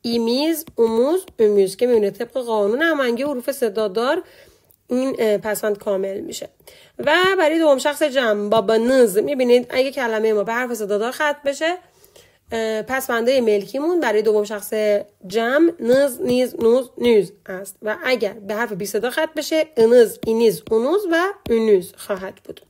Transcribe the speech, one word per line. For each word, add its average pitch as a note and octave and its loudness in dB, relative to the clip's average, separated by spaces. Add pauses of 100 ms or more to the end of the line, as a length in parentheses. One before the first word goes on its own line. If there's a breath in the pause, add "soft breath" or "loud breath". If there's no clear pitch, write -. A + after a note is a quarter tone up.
ایمیز، B3 -2 (120)
اوموز، A#3+ 2 (140)
اوموز، G3+ 2
که B3 0
می‌بینید G#3+ 2
طبق A#3+ -10
قانون A#3 -2
هماهنگی C4+ 0
حروف C#4 -4
صدادار A3+ -2 (680 soft breath)
این، B3+ -2
اه، G#3+ 0
پسوند G#3 -4
کامل G3 -4
می‌شه. - -12 (500 loud breath)
و C#4+ 0 (240)
برای D#4+ 2
دوم D4 4
شخص D4 -2
جمع: A3+ 0
بابا A3 2
نز. A#3 4
می‌بینید B3 2
اگه C4+ 0
کلمهٔ A3 -2
ما G3+ 0
به A3+ -4
حرف A#3+ -4
صدادار G#3+ -4
ختم D4 -2
بشه، D#4 -2 (760 soft breath)
اه، A3 -4
پسوندهٔ B3+ 0
ملکیمون C4 0
برای G#3+ 0
دوم G#3 2
شخص G#3 -10 (540)
جمع B3 2
نز، B3+ 2
نیز، B3 0
نوز، A#3+ 2
نیز A3 4 (140)
است F#3+ -14
و G#3+ -4
اگر A3+ -2
به G#3 -10
حرف A3 -4
بی G3 -6
صدا G#3+ -4
ختم D#4 -4
بشه، D#4 -2 (100)
انز، A3+ 6
اینیز، A3+ 2
اونوز D4 0
و E4 2 (340)
اونوز A3 2
خواهد F#3+ -10 (100)
بود. - -18